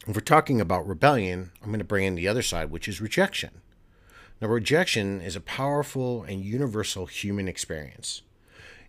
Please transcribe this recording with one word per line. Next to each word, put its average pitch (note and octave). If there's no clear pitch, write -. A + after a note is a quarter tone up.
if G#2
we're G#2+
talking D3+
about F2+
rebellion, F#2
I'm G#2
gonna G#2+
bring G2
in F#2+
the F2
other A2+
side, E2
which E2+
is F#2+
rejection. -
Now, A2+
rejection A2
is F2
a F#2
powerful C3+
and F#2+
universal G#2
human G2+
experience. -